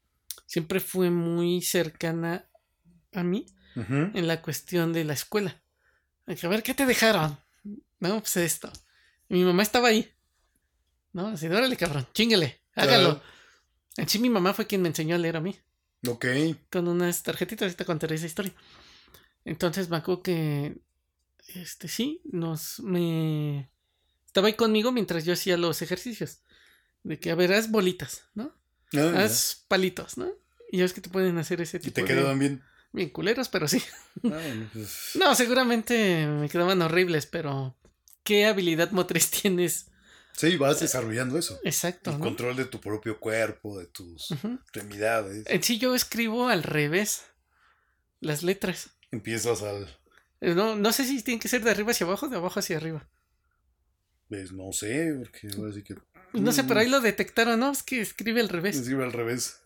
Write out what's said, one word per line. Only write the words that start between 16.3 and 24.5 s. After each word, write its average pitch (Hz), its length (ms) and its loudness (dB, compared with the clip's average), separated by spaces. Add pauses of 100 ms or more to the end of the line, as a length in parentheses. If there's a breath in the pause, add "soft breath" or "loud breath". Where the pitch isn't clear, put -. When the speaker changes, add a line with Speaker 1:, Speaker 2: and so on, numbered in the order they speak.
Speaker 1:
Con 175 180 0
unas 175 340 0
tarjetitas, 175 440 -6
ahorita 175 180 -6
contaré 160 320 -2
esa 165 100 -6
historia. 196 260 -6 (920 soft breath)
Entonces, 170 440 -2
me 170 100 -2
acuerdo 180 240 -2
que, 151 540 -2 (760)
este, 175 340 -14
sí, 294 360 -4
nos, 165 560 -6
me, 160 880 -2 (560)
estaba 196 220 4
ahí 220 60 4